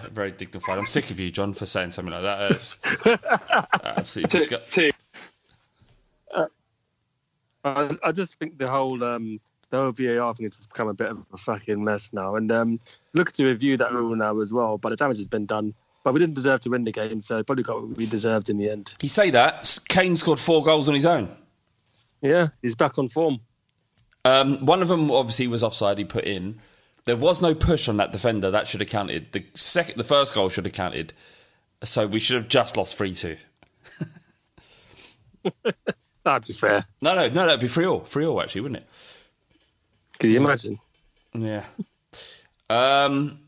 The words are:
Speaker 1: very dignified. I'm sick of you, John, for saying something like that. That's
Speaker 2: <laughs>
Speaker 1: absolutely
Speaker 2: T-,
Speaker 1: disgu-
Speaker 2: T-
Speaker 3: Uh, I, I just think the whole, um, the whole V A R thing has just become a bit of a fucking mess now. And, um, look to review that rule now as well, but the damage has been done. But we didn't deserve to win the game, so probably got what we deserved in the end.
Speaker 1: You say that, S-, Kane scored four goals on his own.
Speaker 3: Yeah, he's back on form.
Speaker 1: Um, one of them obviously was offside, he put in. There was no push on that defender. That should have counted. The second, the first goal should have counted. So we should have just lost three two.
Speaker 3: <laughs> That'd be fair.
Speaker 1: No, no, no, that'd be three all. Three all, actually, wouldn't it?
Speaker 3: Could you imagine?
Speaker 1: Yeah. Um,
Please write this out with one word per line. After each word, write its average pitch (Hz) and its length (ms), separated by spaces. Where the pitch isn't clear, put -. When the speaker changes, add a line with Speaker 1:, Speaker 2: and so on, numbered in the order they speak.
Speaker 1:
very 101 180
dignified. 95 480
I'm 101 80
sick - 240
of 92 80
you, 90 120
John, 101 220
for 98 120
saying 90 260
something 90 220
like 90 100
that. 101 260
That's - 280
Speaker 2:
<laughs> - 800
Speaker 1:
absolutely - 560
Speaker 2:
T-, 151 60
Speaker 1:
disgu- - 260
Speaker 2:
T- 160 200
Speaker 3:
Uh, 170 120
I, 143 300
I 165 80
just 180 260
think 156 180
the 131 120
whole, 131 340
um, 113 360
the 127 80
whole 135 140
V 127 160
A 120 140
R 120 120
thing 117 120
has 104 120
just - 120
become 113 180
a 104 60
bit 107 160
of 110 240
a 92 40
fucking 104 460
mess 104 300
now. 98 220
And, 110 180
um, 117 260
look 170 200
to 139 120
review 131 320
that 117 160
rule 117 220
now 107 240
as 104 140
well, 110 240
but 110 120
the 113 60
damage 135 220
has 101 100
been 104 180
done. 107 280
But 127 100
we 147 60
didn't 165 160
deserve 131 260
to 120 80
win 123 160
the 110 60
game, 110 300
so 110 220
probably 127 220
got 113 200
what 113 120
we 113 80
deserved 110 440
in 104 80
the 104 120
end. 104 320
Speaker 1:
You 143 80
say 196 220
that, 131 280
S-, - 200
Kane 185 360
scored 160 240
four 160 240
goals 156 240
on 147 80
his 143 100
own. 147 240
Speaker 3:
Yeah, 160 260
he's 117 140
back 143 220
on 135 120
form. 151 320
Speaker 1:
Um, 135 420
one 180 160
of 175 60
them 160 240
obviously 123 360
was 117 160
offside, 104 340
he 101 80
put - 180
in. 98 360
There 120 120
was 165 240
no 165 140
push - 340
on 104 80
that 101 140
defender. 104 400
That 104 160
should 98 120
have 101 100
counted. 98 420
The 101 120
second, - 420
the 113 60
first 143 320
goal 95 140
should 90 160
have 92 80
counted. 82 400
So 113 220
we 104 140
should 127 160
have 110 120
just 120 300
lost 95 180
three 95 180
two. 82 240
Speaker 3:
<laughs> - 200
That'd 131 240
be - 60
fair. 104 320
Speaker 1:
No, 165 140
no, 165 140
no, 175 180
that'd 143 120
be 123 80
three 165 180
all. 135 160
Three - 240
all, 123 160
actually, - 200
wouldn't 127 220
it? - 40
Speaker 3:
Could 113 100
you 113 80
imagine? 127 400
Speaker 1:
Yeah. 110 300
Um, 139 800